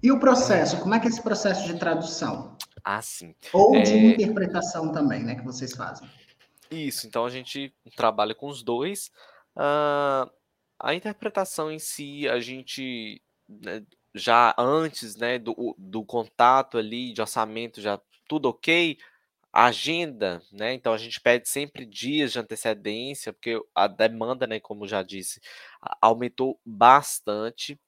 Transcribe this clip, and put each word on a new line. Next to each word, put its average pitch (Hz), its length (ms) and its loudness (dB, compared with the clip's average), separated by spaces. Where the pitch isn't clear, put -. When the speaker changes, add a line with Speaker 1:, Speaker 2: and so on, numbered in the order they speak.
Speaker 1:
E 254 80 8
o 277 80 4
processo? 233 560 6
Speaker 2:
É. - 40 -4
Speaker 1:
Como 196 140 0
é 226 60 4
que 240 80 0
é - 20 2
esse - 140 -6
processo 196 420 -2
de 170 140 -8
tradução? 160 760 -6
Speaker 2:
Ah, 104 180 -4
sim. 85 320 -14
Speaker 1:
Ou 220 300 8
de 208 100 4
Speaker 2:
É. 220 200 8
Speaker 1:
interpretação 175 800 -2
também, 131 320 -2
né, 117 100 -6
que 120 100 -10
vocês 123 300 -10
fazem? 101 340 -12
Speaker 2:
Isso, 147 380 -8
então 117 180 -2
a 123 60 -4
gente 131 420 -12
trabalha 110 400 0
com 139 120 -14
os 139 140 -14
dois. 127 500 -6
Ah, 143 760 0
a 139 140 -2
interpretação 190 760 -6
em 156 80 -12
si, 143 500 -8
a 123 100 0
gente, 123 800 -10
né, 104 320 -12
já 117 460 4
antes, 135 560 -2
né, 120 240 -4
do, 113 140 -8
o, 117 220 -6
do 95 300 -10
contato 120 720 2
ali, 117 360 -6
de 107 80 -6
orçamento, 110 600 -6
já 101 180 -4
tudo 147 220 0
ok, 165 480 0
a 117 120 6
agenda, 120 760 -2
né, 107 220 -6
então 120 200 -4
a 110 40 -2
gente 113 240 -10
pede 120 260 2
sempre 139 380 -8
dias 127 480 -4
de 123 60 -4
antecedência, 110 920 -6
porque 113 300 -6
a 95 120 4
demanda, 113 600 -2
né, 110 120 -6
como 104 280 -12
já 98 160 -4
disse, 95 360 -12
a-, - 220 -12
aumentou 120 640 0
bastante. 117 1200 2